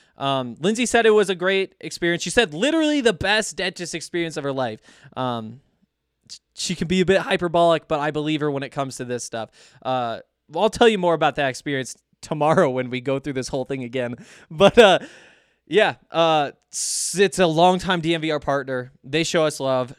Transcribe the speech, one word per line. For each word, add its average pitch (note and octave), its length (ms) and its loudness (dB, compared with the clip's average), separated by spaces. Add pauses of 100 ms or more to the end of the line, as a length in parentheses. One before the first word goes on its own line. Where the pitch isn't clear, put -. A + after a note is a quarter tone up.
(180)
Um, C3 420 -4
Lindsay G#3+ 280 -2
said A#3 180 2
it A3 60 8
was G#3+ 180 4
a G3 60 -4
great F#3+ 440 -2
experience. E3+ 440 -4
She F3 80 -4
said A3 240 2
literally D4+ 440 0
the A#3 140 2
best G3 440 -2
dentist F3+ 360 -8
experience E3 440 -6
of D3+ 60 -6
her C#3 80 -2
life. B2 300 -6 (340)
Um, A#2+ 460 -6 (920)
she - 180 -6
can E3+ 140 -4
be F#3 140 2
a F3 40 2
bit F#3 160 4
hyperbolic, E3+ 640 2
but D#3 120 -2
I D3 100 -2
believe D3+ 320 -4
her D3+ 80 -2
when C#3 140 -4
it C3+ 60 -10
comes C3+ 260 -8
to B2+ 100 -10
this A#2+ 180 -6
stuff. A2 280 -10 (320)
Uh, A#2+ 380 -4 (340)
I'll G3+ 160 2
tell A#3+ 160 4
you A3+ 100 4
more F3+ 160 2
about D3+ 220 0
that C#3 140 -2
experience C3 460 -6 (260)
tomorrow D#3+ 460 2
when B2+ 220 -4
we B2+ 100 -6
go C3+ 200 -4
through C#3 140 -8
this B2+ 160 -6
whole C3 160 -4
thing C3+ 180 -6
again. A#2+ 320 -6 (340)
But, F3+ 300 6
uh, G3 180 8 (720)
yeah, E3+ 300 2 (120)
uh, D#3 440 2 (180)
s-, - 480 -6
it's F#3+ 180 2
a F#3 80 4
longtime F3 560 2
D E3 140 0
N D#3+ 60 -4
V D#3 100 -2
R D3+ 80 -2
partner. C3 540 -4 (100)
They D3 200 -2
show D#3+ 220 0
us D3+ 140 -2
love. C3 400 -2